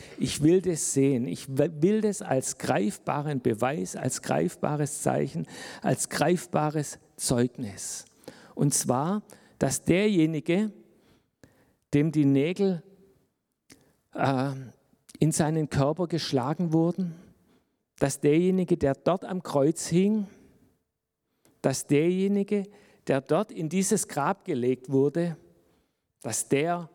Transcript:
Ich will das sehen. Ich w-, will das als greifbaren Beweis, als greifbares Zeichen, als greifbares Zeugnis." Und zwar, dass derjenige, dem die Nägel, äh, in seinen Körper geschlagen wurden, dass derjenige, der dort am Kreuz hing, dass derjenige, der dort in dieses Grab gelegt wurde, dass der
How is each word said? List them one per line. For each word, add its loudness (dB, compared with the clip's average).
Ich -4
will 6
das -2
sehen. 2
Ich -8
w-, 4
will 4
das -2
als -2
greifbaren -2
Beweis, -2
als -4
greifbares -2
Zeichen, -2
als -2
greifbares -2
Zeugnis." -4
Und 2
zwar, 0
dass 0
derjenige, 2
dem 4
die 2
Nägel, 2
äh, 0
in 4
seinen 0
Körper 0
geschlagen -2
wurden, 0
dass 0
derjenige, 2
der 0
dort 0
am -6
Kreuz 0
hing, 2
dass 0
derjenige, 0
der 0
dort 0
in -6
dieses 0
Grab -2
gelegt -2
wurde, 2
dass -6
der 0